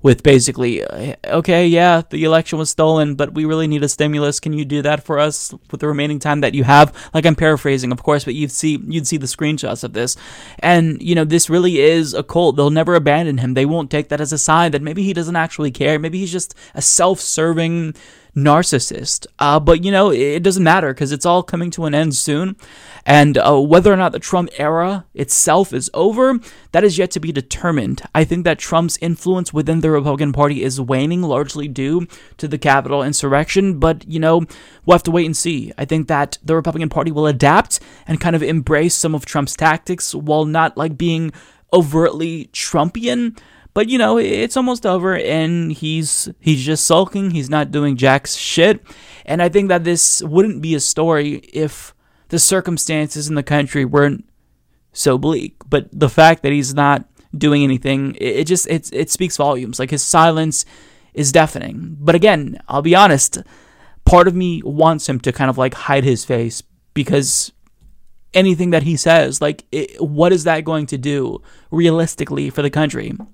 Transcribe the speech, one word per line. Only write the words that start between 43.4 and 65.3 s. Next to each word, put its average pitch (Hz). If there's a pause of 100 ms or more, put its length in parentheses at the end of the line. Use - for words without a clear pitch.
But, 214
you 254
know, 226
it's 226
almost 247
over, 185
and 160
he's, 156 (120)
he's 143
just 151
sulking. 190
He's 151
not 147
doing 147
jack 135
shit. - (440)
And 160
I 175
think 196
that 175
this -
wouldn't 165
be 160
a 143
story 147 (180)
if - (360)
the 165
circumstances 156
in 156
the 143
country 143
weren't 143 (680)
so 131
bleak. 147 (140)
But 143
the 147
fact 165
that 139
he's 139
not 143 (320)
doing 147
anything, 135
it, 113
it 156
just, 175
it, 160
it 160
speaks -
volumes. 127
Like, 131
his 147
silence 160 (480)
is 143
deafening. 160
But 160
again, 165
I'll 143
be 165
honest, 185 (680)
part 175
of 175
me 180
wants 156
him 131
to 131